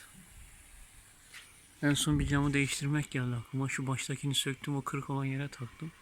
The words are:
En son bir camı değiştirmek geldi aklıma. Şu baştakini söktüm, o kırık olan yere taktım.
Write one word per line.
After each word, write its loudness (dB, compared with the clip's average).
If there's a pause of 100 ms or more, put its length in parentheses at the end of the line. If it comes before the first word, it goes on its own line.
(1800)
En 6
son 4
bir 4
camı 4
değiştirmek 2
geldi 0
aklıma. -2
Şu -2
baştakini -2
söktüm, 0
o 0
kırık -4
olan 0
yere -2
taktım. -10 (100)